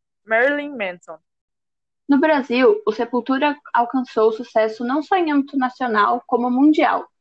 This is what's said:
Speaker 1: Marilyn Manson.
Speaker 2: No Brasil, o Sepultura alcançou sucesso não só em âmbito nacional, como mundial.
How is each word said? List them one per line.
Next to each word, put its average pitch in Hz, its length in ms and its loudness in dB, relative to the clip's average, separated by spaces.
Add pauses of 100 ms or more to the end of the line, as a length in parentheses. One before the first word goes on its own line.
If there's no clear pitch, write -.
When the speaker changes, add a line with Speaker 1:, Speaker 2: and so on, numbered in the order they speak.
(240)
Speaker 1:
Marilyn 285 520 -2
Manson. 180 420 -10 (920)
Speaker 2:
No 277 100 4
Brasil, 254 680 2
o - 60 -2
Sepultura 262 680 -2 (160)
alcançou 226 600 0
sucesso 220 520 -2
não 262 160 -2
só 311 140 -2
em 349 160 0
âmbito 285 260 -2
nacional, 247 720 -2
como 247 240 -2
mundial. 285 560 2 (140)